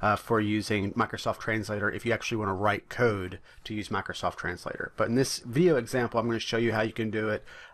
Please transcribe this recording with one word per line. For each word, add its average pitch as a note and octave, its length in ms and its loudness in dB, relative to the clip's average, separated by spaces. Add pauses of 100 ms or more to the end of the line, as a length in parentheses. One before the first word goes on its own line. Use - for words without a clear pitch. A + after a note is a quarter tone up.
uh, G#2 140 4
for A2+ 260 2
using G#2 520 0
Microsoft A2 460 -2
Translator G#2 520 -2
if - 140 -6
you A#2 60 2
actually A2+ 260 0
want G#2+ 120 0
to G2 40 0
write G2+ 360 0
code G2+ 500 0 (260)
to - 80 -8
use G#2+ 160 -6
Microsoft F#2+ 460 -4
Translator. - 600 -6
But G#2 120 2
in A2+ 60 2
this C3 240 2
video D3 380 4
example, A#2+ 420 0
I'm A2+ 80 2
gonna A#2 120 0
show - 180 -2
you A2+ 160 4
how A2 80 2
you A2 120 0
can A2+ 180 -2
do G#2+ 180 0
it, G#2+ 140 -2 (300)